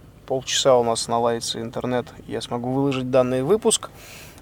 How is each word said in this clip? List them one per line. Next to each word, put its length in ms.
полчаса 500
у 80
нас 240
наладится 540
интернет, 460
я 140
смогу 300
выложить 400
данный 320
выпуск 480